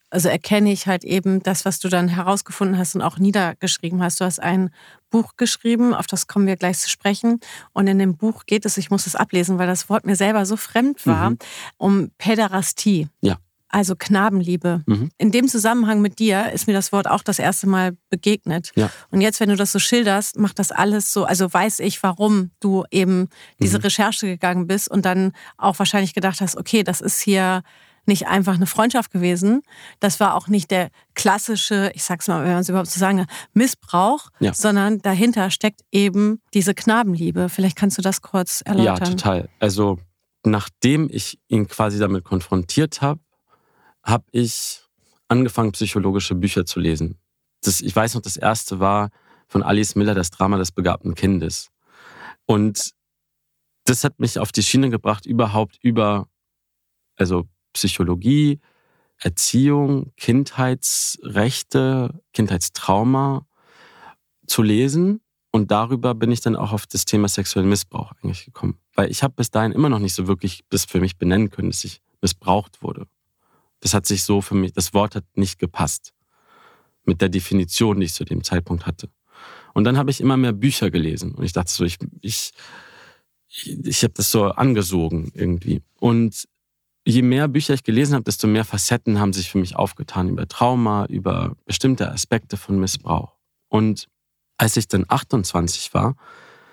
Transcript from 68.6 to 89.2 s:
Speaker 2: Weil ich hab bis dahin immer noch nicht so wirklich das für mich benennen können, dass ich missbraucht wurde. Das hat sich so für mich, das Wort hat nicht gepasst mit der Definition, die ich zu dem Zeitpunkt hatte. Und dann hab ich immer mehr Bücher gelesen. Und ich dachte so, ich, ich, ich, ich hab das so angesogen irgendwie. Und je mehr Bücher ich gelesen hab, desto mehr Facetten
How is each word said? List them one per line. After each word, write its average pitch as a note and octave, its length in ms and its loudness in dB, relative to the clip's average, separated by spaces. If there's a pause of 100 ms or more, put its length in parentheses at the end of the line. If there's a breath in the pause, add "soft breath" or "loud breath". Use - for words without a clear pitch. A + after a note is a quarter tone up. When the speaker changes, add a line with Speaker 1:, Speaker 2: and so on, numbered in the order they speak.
Speaker 2:
Weil G2 160 0
ich - 120 -4
hab C3+ 140 -2
bis A#2+ 140 -4
dahin A2 220 0
immer D3 180 2
noch A#2 80 0
nicht G2 160 -2
so F#2 140 -4
wirklich F#2+ 420 -4
das - 160 -2
für - 140 -2
mich F#2 180 -2
benennen G2+ 320 2
können, F#2 200 -6
dass - 140 -6
ich - 160 -14 (220)
missbraucht - 600 -2
wurde. - 240 -10 (720)
Das - 140 -2
hat G2 120 0
sich G2 180 -2
so G2+ 160 2
für G2+ 160 -4
mich, F#2 160 0
das - 200 -6
Wort G#2 220 0
hat G2+ 80 -6 (140)
nicht G2 240 -2
gepasst - 520 -6 (920 soft breath)
mit E2+ 160 0
der G2 80 2
Definition, F#2+ 720 0
die F#2 60 0
ich D#2+ 80 -8
zu - 100 -8
dem E2+ 180 -6
Zeitpunkt F2 440 -4
hatte. - 220 -8 (640 loud breath)
Und G#2+ 120 2
dann B2 120 4
hab C3+ 120 2
ich C#3 120 -4
immer C3+ 160 4
mehr B2+ 160 2
Bücher G#2+ 380 0
gelesen. D#2+ 440 -2
Und - 100 -6
ich F2+ 80 -4
dachte F2+ 180 -4
so, - 140 -2
ich, F2 120 -2 (240)
ich, - 300 -8 (960 loud breath)
ich, - 400 -14
ich C#3 160 -2
hab A#2+ 120 0
das - 180 -2
so G#2+ 140 4
angesogen F2+ 840 0
irgendwie. F2+ 480 -2 (200)
Und A#2 480 0 (580)
je A#2+ 160 4
mehr B2+ 240 2
Bücher D3 260 -2
ich C3+ 120 -2
gelesen B2+ 320 2
hab, A2 80 -2
desto - 240 -2
mehr A2 160 2
Facetten G#2+ 560 -2